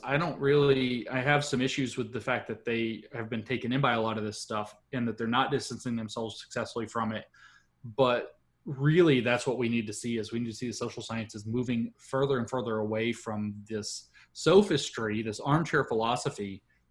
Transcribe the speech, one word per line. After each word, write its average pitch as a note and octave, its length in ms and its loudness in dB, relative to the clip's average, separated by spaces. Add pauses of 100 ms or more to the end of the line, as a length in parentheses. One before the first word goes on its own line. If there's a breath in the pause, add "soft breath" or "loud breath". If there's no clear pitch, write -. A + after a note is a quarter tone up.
I C3+ 140 2
don't D#3+ 200 -2
really, C3+ 720 4
I C3 140 -2
have C#3+ 220 4
some C3 180 0
issues C3 340 -2
with A2 160 -4
the A2+ 80 -6
fact B2 280 -2
that G#2+ 160 -10
they A2+ 380 -2 (120)
have A2+ 160 -8
been A2+ 120 -4
taken A#2+ 300 -4
in C3+ 80 2
by B2+ 140 4
a A2+ 60 2
lot A2 180 0
of G#2+ 60 -4
this G#2 160 -6
stuff G#2+ 340 -6 (180)
and A#2+ 160 -2
that A2 80 -4
they're A#2 100 -4
not B2 240 2
distancing B2 460 -4
themselves A2+ 440 -8
successfully A2+ 460 -6
from A2+ 260 -4
it. A2 120 -8 (720 soft breath)
But B2 360 2 (340)
really, D3+ 540 6
that's A#2+ 260 2
what B2+ 120 0
we A#2+ 100 0
need A#2 180 0
to G#2+ 60 -8
see, A#2 260 -4
is G#2 140 -6
we A#2 80 -2
need A#2+ 100 -4
to A2 60 -10
see B2+ 100 -6
the A#2 80 -4
social A#2 280 -6
sciences A2 440 -8
moving A#2 500 0
further C3+ 420 0
and A#2 120 -4
further A#2 280 -2
away A2 340 0
from G#2+ 420 -6 (140)
this - 420 -8 (240 soft breath)
sophistry, D#3 880 4
this A2 180 -6
armchair D3+ 440 2
philosophy A2 800 -2 (280)